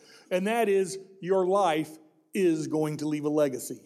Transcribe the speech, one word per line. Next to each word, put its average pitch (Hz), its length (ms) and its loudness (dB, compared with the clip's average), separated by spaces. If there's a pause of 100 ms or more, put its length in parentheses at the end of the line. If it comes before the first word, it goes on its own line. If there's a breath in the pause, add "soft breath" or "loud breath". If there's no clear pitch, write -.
(300 loud breath)
and 190 160 0
that 226 240 2
is 190 280 0 (220)
your 185 260 0
life 170 440 2 (420)
is 160 360 2
going 151 300 0
to 151 100 -4
leave 151 180 -2
a - 20 0
legacy. 139 580 -2